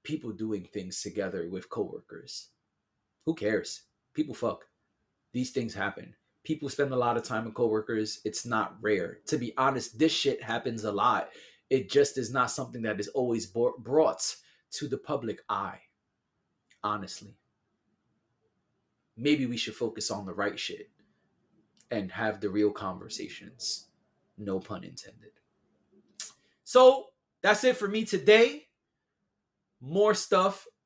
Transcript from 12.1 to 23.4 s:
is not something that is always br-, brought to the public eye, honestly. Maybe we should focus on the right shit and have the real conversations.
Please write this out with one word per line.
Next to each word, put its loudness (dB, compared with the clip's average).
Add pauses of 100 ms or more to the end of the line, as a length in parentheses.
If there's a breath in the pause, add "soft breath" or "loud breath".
is -4
not 2
something -8
that -2
is -4
always 0
br-, 0
brought 2 (360 soft breath)
to -6
the -4
public -6
eye, -4 (1040)
honestly. -6 (1800)
Maybe 2
we -4
should -6
focus -4
on -6
the -8
right -2
shit -10 (1000)
and -4
have -4
the -2
real 2
conversations. -10 (500)